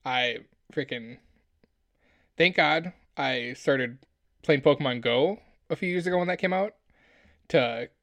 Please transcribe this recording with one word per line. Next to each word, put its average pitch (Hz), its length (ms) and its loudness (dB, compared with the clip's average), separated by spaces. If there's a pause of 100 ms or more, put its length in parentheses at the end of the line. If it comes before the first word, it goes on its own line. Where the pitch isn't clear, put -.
I 127 340 -2 (340)
freaking, 123 460 -8 (1200)
thank 180 180 4
God 165 360 0 (240)
I 127 380 -4
started 131 440 -2 (440)
playing 143 200 2
Pokemon 135 400 2
Go 135 380 0 (280)
a 160 80 -4
few 190 140 -4
years 180 160 -2
ago 180 120 0
when 175 100 0
that 180 100 -4
came 185 160 -2
out 196 200 -2 (760)
to 120 420 0 (120)